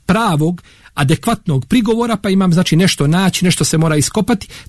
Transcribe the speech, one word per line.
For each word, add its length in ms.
pravog, 560
adekvatnog 720
prigovora, 520
pa 120
imam, 240
znači, 220
nešto 320
naći, 380
nešto 200
se 120
mora 180
iskopati. 520